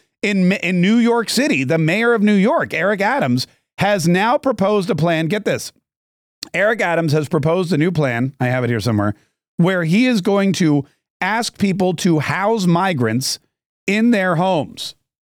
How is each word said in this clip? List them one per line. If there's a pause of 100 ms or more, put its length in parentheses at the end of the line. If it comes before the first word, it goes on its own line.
(220)
in,
in
New
York
City,
the
mayor
of
New
York,
Eric
Adams, (300)
has
now
proposed
a
plan.
Get
this. (840)
Eric
Adams
has
proposed
a
new
plan.
I
have
it
here
somewhere, (440)
where
he
is
going
to (360)
ask
people
to
house
migrants (500)
in
their
homes. (320)